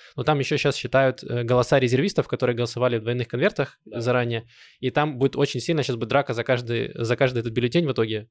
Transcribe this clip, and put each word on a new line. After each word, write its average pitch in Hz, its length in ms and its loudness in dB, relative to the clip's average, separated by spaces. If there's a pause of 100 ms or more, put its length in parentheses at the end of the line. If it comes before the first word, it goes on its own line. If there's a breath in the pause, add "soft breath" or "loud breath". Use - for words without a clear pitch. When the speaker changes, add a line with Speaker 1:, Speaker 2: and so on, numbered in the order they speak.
(180 loud breath)
Speaker 1:
Но - 60 -6
там 147 160 2
еще 139 180 0
щас 143 180 2
считают, 131 480 2
э, 120 200 -4
голоса 123 360 4
резервистов, 131 480 2
которые 123 300 0
голосовали 120 400 0
в 107 60 -4
двойных 123 260 -4
конвертах 139 560 -2
Speaker 2:
Да. - 160 -8
Speaker 1:
заранее. 120 420 0 (380 soft breath)
И 127 100 -2
там 147 260 0
будет 135 200 0
очень 135 240 0
сильно, 160 220 0
щас 123 120 -2
будет 113 140 -6
драка 139 240 2
за 117 100 -4
каждый, 120 520 -2
за 117 200 0
каждый 127 240 2
этот 113 140 -4
бюллетень 123 340 2
в 131 60 -2
итоге, 110 380 -2